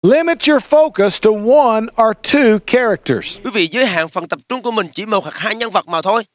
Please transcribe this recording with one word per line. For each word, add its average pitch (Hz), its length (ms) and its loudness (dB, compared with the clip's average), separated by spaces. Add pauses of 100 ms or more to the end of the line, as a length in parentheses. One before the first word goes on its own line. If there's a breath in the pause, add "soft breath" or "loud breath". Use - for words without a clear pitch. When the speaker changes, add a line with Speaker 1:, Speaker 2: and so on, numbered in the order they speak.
Speaker 1:
Limit 320 340 2 (100)
your 294 160 4
focus 294 560 2
to 214 120 4
one 226 540 2 (220)
or 214 60 0 (100)
two 233 440 2
characters. 190 760 -2
Speaker 2:
Quý 240 100 -8
vị 180 140 0
giới 233 180 0
hạn 170 240 -2
phần 170 180 -8
tập 151 120 -8 (100)
trung 254 120 -6
của 233 100 -6
mình 208 220 -4
chỉ 196 120 -10
một 208 180 -2
hoặc 147 140 -12
hai 208 180 -4
nhân 226 160 -6
vật 180 160 -2
mà 165 140 -4
thôi. 208 340 -2